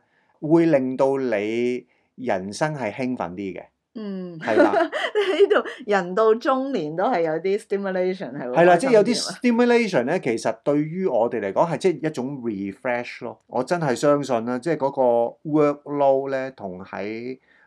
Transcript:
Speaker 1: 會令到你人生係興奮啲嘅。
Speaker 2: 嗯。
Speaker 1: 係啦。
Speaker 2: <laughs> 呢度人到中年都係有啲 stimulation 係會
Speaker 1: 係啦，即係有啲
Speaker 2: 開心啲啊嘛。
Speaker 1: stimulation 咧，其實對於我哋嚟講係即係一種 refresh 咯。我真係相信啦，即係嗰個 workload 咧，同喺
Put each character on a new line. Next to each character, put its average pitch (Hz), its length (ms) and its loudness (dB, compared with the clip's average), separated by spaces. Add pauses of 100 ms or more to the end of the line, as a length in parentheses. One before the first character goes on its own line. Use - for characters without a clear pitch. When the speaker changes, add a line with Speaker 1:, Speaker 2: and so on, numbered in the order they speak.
(400)
Speaker 1:
會 165 260 4
令 131 300 2
到 135 200 2
你 120 680 -2 (300)
人 101 360 -4
生 156 220 -4
係 127 180 -6
興 127 240 -4
奮 87 180 -6
啲 95 240 -8
嘅。 - 60 -14 (300)
Speaker 2:
嗯。 190 440 -10
Speaker 1:
係 - 180 -2
啦。 302 160 6
Speaker 2:
<laughs> 339 80 2 (500)
呢 359 180 4
度 240 200 2 (180)
人 185 280 0
到 220 200 4
中 269 380 0
年 160 240 -4
都 185 80 0
係 220 180 0
有 160 120 0
啲 190 240 -2
stimulation 185 720 -4
係 131 180 -8
會 123 60 -2
Speaker 1:
係 165 80 8
啦， 175 120 8
即 214 120 -2
係 - 40 0
有 214 120 8
啲 - 0 -
Speaker 2:
開 240 100 2
心 - 80 -2
啲 - 60 -6
啊 - 40 -8
嘛。 240 320 2
Speaker 1:
stimulation 226 400 2
咧， 160 160 0
其 117 180 0
實 117 260 -2
對 147 140 2
於 165 280 -2
我 123 240 2
哋 117 100 -2
嚟 98 120 -2
講 160 200 2
係 135 60 -4
即 180 160 2
係 131 140 -6
一 - 20 0
種 131 320 -6
refresh 117 840 -6
咯。 113 220 -12
我 - 160 -4
真 175 180 -2
係 139 140 0
相 147 280 2
信 123 220 -2
啦， 123 140 -4
即 143 120 -4
係 151 60 0
嗰 131 140 -2
個 123 600 0
workload 143 800 2
咧， 135 260 -4
同 92 280 -12
喺 110 540 -10 (280)